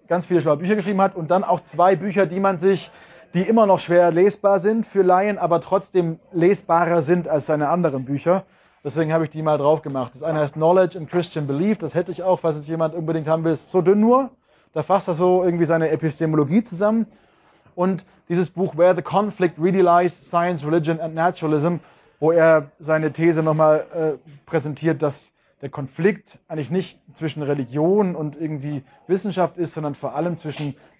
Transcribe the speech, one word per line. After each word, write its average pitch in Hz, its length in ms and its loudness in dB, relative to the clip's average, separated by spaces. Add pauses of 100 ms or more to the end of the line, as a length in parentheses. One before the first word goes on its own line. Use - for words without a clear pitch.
ganz 170 180 -2
viele 175 140 2
schlaue 151 180 2
Bücher 180 200 -2
geschrieben 190 240 -2
hat 196 140 0
und 165 160 -6
dann 190 120 2
auch 175 160 0
zwei 175 380 2
Bücher, 190 300 0
die 175 120 -6
man 196 200 0
sich, 190 320 0 (420)
die 175 80 0
immer 220 240 4
noch 190 140 4
schwer 175 300 4
lesbar 196 500 2
sind 220 260 0
für 196 160 0
Laien, 190 360 2
aber 170 220 0
trotzdem 180 600 -2 (120)
lesbarer 170 680 2
sind 165 260 0
als 147 180 -2
seine 151 220 0
anderen 147 380 -2
Bücher. 165 400 -2 (380)
Deswegen 151 300 -2
habe 165 120 0
ich 151 40 -12
die 156 140 -8
mal 151 140 2
drauf 151 260 2
gemacht. 135 320 -6
Das 131 80 -16
eine 156 160 -2
heißt 147 160 -4
Knowledge 180 420 2
and 156 120 -12
Christian 170 360 -4
Belief. 160 320 0
Das 160 160 -8
hätte 180 180 -2
ich 170 120 -10
auch, 185 160 0
falls 160 160 0
es 147 120 -12
jemand 160 280 -2
unbedingt 160 320 -4
haben 160 160 0
will. 165 80 2
Ist - 180 -4
so 185 120 0
dünn 190 180 4
nur. 247 320 2 (420)
Da 156 80 -4
fasst 196 260 0
er 185 60 -2
so 180 300 2
irgendwie 170 220 0
seine 160 240 0
Epistemologie 156 760 0
zusammen. 208 420 -2 (720)
Und 180 300 -2 (220)
dieses 175 220 -2
Buch 180 260 -4
Where 175 200 4
the 175 60 -4
Conflict 185 580 -2
Really 185 220 2
Lies, 175 460 2
Science, 170 380 -2
Religion 160 340 0
and 160 140 -8
Naturalism, 160 640 0 (440)
wo 151 120 2
er 160 480 4
seine 156 340 -2
These 160 300 2
nochmal, 156 500 2
äh, 156 360 -4 (160)
präsentiert, 151 560 -4
dass - 320 -6 (280)
der 139 80 -10
Konflikt - 760 -4
eigentlich 151 240 -8
nicht - 280 -6 (140)
zwischen 151 300 -8
Religion 151 720 -2
und 147 240 -10
irgendwie 147 440 -8 (220)
Wissenschaft 185 520 -4
ist, 170 180 -6
sondern 151 180 -6
vor 131 220 -10
allem 165 220 -4
zwischen 147 380 -8 (240)